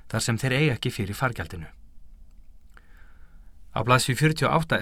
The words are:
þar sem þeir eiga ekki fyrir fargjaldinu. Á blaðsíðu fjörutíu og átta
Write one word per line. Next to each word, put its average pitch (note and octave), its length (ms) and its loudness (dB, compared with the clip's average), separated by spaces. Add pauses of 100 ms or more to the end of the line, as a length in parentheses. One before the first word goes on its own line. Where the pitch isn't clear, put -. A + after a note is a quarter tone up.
(140)
þar A2 160 0
sem A2+ 80 2
þeir C3 240 2
eiga C#3+ 160 4
ekki B2 160 -4
fyrir G2+ 240 -4
fargjaldinu. F2+ 540 -4 (2000)
Á B2+ 80 0
blaðsíðu B2 380 4
fjörutíu D3+ 280 4
og D3 120 4
átta D#3+ 220 2